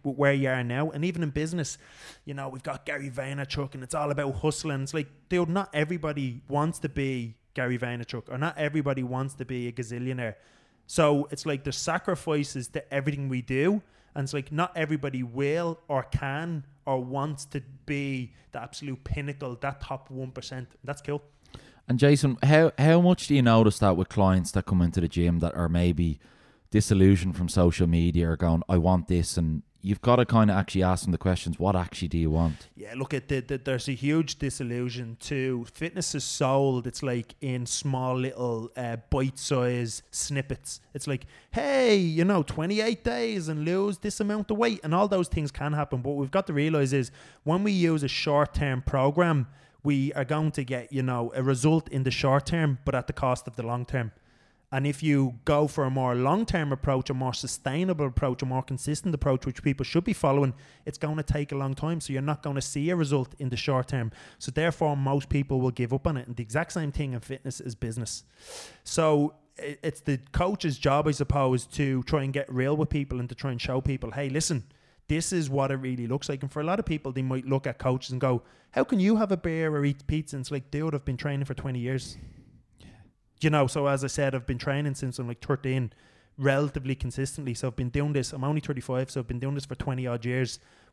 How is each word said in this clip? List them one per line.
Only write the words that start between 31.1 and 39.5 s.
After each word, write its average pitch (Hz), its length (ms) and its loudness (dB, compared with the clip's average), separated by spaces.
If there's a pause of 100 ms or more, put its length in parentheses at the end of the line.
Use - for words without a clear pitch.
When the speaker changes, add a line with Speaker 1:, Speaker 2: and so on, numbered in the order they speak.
Speaker 2:
the 82 60 2
questions, 87 420 0
"What 95 160 2
actually 90 320 -4
do 85 100 -2
you 80 100 2
want?" 78 460 0
Speaker 1:
Yeah, 104 220 -14
look, 131 180 -6
at 131 140 -4
the, 139 100 -2
the, 127 200 -6
there's 127 300 -4
a 139 40 -2
huge 143 480 0
disillusion 123 800 -4
too. 131 520 -4
Fitness 170 440 -6
is 135 80 -6
sold, 135 640 2
it's - 160 -8
like, 123 360 -4
in 127 260 -4
small 131 520 -2
little, 120 580 -4
uh, 120 200 -4 (120)
bite-sized 123 1000 0